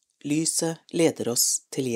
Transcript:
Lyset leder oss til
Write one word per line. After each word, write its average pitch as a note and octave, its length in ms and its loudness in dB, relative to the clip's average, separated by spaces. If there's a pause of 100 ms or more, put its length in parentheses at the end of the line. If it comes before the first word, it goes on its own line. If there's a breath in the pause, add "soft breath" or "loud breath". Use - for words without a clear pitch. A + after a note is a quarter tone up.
(220)
Lyset D#3+ 720 -2
leder C3 400 2
oss - 300 0 (100)
til C3 220 -2